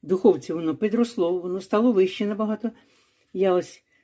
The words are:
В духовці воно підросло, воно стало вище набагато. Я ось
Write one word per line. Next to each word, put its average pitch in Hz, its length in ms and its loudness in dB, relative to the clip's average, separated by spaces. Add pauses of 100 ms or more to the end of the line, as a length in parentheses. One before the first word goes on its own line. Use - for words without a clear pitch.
В - 40 -16
духовці 185 460 2
воно 160 220 -4
підросло, 202 640 0
воно 180 220 -6
стало 226 300 2
вище 190 340 2
набагато. 214 460 -4 (640)
Я 185 200 2
ось 175 300 -4 (200)